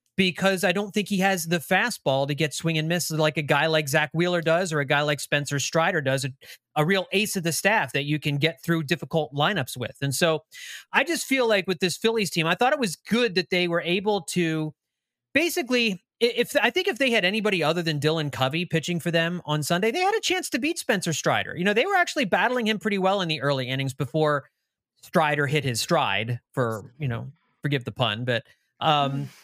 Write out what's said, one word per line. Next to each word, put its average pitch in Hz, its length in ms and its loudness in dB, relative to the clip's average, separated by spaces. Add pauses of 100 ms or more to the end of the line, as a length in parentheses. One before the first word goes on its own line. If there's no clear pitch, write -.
(160)
because 190 460 0
I 190 100 2
don't 202 200 -4
think 208 160 -2
he 190 100 0
has 185 280 2
the 170 120 0
fastball 151 720 0
to 147 60 -2
get 147 200 -2
swing 165 240 -2
and 156 100 -2
miss 170 220 -2
like 156 260 2
a 165 60 0
guy 147 240 2
like 156 220 0
Zach 151 260 2
Wheeler 175 260 2
does 165 320 0
or 156 80 0
a 143 60 -2
guy 143 160 2
like 147 180 0
Spencer 143 380 -2
Strider 165 420 0
does, 131 240 0
a, 135 60 -6 (460)
a 151 100 4
real 185 260 2
ace 202 240 0
of 185 60 0
the 160 100 0
staff 196 400 0
that 143 120 -2
you 147 140 0
can 143 200 -2
get 156 240 0
through 165 220 0
difficult 151 500 -2
lineups 151 420 0
with. 123 240 -8
And 139 140 -2
so 160 300 0 (480)
I 240 120 4
just 320 220 -2
feel 262 220 2
like 202 180 2
with 185 140 -2
this 180 180 0
Phillies 226 320 0
team, 156 160 0
I 170 80 2
thought 247 180 2
it 302 60 0
was 208 180 -2
good 226 380 0
that 175 160 -2
they 175 180 2
were 170 140 0
able 190 480 0
to 160 420 -2 (600)
basically, 247 580 2 (300)
i-, 233 140 4
if, 233 240 -2
I 220 100 4
think 370 180 -2
if 233 100 -2
they 262 120 2
had 220 140 2
anybody 196 380 0
other 165 200 2
than 160 180 -2
Dylan 151 320 0
Covey 143 320 -2
pitching 165 360 -2
for 175 100 -4
them 170 340 -2
on 151 180 -2
Sunday, 180 280 0
they 302 100 -4
had 381 140 2
a 453 60 -2
chance 370 300 -2
to 294 80 -2
beat 302 200 -2
Spencer 185 340 -2
Strider. 123 440 0
You 170 80 -4
know, 208 100 2
they 240 120 2
were 403 100 0
actually 349 280 0
battling 220 420 0
him 214 120 0
pretty 202 200 -2
well 190 220 2
in 175 80 -2
the 156 120 -2
early 131 280 0
innings 131 260 -4
before 147 540 0 (540)
Strider 147 440 2
hit 143 180 0
his 123 160 -2
stride, 120 600 0 (120)
for, 117 460 -4
you 147 100 -4
know, 120 220 -6 (320)
forgive 139 220 -2
the - 80 -6
pun, 113 320 0
but, 120 200 -2 (360)
um, 143 480 2 (160)